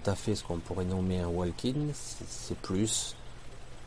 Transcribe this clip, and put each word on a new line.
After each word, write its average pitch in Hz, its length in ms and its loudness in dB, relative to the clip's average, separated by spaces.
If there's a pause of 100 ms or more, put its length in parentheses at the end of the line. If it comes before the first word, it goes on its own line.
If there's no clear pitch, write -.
à 101 80 6
fait 101 220 2
ce - 80 -6
qu'on 85 140 0
pourrait 90 260 0
nommer 92 340 4
un 87 80 2
walk-in, 90 680 2
c'est, - 360 -6
c'est - 280 -4
plus, - 600 2 (720)